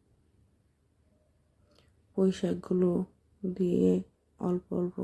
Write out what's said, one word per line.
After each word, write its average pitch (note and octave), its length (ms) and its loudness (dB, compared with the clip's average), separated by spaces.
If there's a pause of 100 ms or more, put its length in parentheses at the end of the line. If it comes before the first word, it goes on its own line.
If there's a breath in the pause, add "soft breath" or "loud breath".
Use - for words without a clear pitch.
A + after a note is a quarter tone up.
(2250 soft breath)
পুঁই F#3+ 140 4
শাকগুলো F3+ 580 0 (540)
দিয়ে F#3 460 2 (500)
অল্প F3+ 320 -2
অল্প F3+ 320 -4